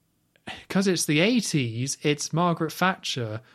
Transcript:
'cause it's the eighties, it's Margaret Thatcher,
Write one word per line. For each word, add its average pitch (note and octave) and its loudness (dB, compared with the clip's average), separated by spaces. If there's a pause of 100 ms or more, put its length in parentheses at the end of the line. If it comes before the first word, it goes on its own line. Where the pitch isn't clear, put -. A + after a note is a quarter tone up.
(680)
'cause G3 2
it's F3 2
the D3+ 4
eighties, C#3 0
it's D3 0
Margaret E3 0
Thatcher, A#2+ -2 (140)